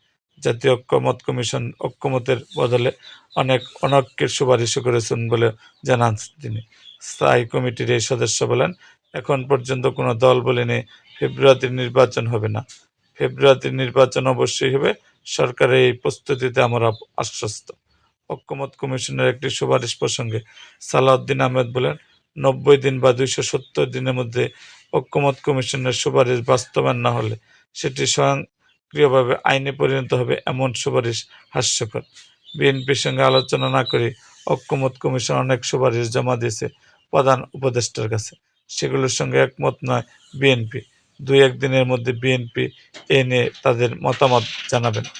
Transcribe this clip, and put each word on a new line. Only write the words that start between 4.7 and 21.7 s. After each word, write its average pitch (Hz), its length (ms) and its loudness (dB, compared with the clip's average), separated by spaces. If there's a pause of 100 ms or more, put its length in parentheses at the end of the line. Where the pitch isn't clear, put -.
করেছেন" 120 500 -2
বলে 117 200 2 (360)
জানান 120 300 2 (260)
তিনি। 113 200 -8 (400)
স্থায়ী 131 460 0
কমিটির 123 440 -4
এই 120 100 2
সদস্য 120 440 -2
বলেন, 123 260 0 (440)
"এখন 143 240 -2 (100)
পর্যন্ত 131 380 -2
কোনো 127 280 -2
দল 127 260 6
বলেনি 120 380 0 (420)
ফেব্রুয়ারিতে 131 480 4
নির্বাচন 123 580 0
হবে 110 220 -2
না। 107 120 -4 (540)
ফেব্রুয়ারিতে 135 560 2
নির্বাচন 131 560 2
অবশ্যই 127 480 0
হবে। 147 160 2 (360)
সরকারের 131 540 2
এই 127 120 4
প্রস্তুতিতে 127 680 -4
আমরা 117 260 2 (280)
আশ্বস্ত।" - 500 -8 (640)
ঐক্যমত 139 480 -10
কমিশনের 131 500 -2
একটি 131 220 -4
সুপারিশ 127 480 -2
প্রসঙ্গে 117 420 -4 (400)
সালাউদ্দিন 131 600 2
আহমেদ 127 320 0